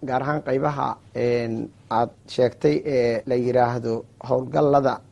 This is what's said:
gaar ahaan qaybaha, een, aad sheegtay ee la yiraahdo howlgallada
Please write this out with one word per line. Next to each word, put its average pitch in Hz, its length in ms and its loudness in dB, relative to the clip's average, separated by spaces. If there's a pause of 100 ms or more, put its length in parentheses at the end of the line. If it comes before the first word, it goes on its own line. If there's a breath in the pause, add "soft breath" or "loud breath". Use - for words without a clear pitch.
gaar 127 180 -2
ahaan 147 200 -2
qaybaha, 135 540 -2 (180)
een, 117 540 -2 (220)
aad 117 200 0 (160)
sheegtay 147 600 0
ee 120 400 0
la 127 100 0
yiraahdo 120 680 0 (240)
howlgallada 135 720 2 (100)